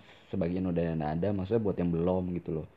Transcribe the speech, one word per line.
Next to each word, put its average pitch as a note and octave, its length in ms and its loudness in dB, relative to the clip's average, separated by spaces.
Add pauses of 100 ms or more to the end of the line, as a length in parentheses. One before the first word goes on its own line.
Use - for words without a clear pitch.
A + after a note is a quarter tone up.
(300)
sebagian F#2 400 0
udah E2+ 240 0
ada, D#2+ 400 0
maksudnya G2 240 0
buat G2+ 160 0
yang F2 160 0
belum F2+ 480 2
gitu D#2+ 240 -4
loh. - 40 -12 (100)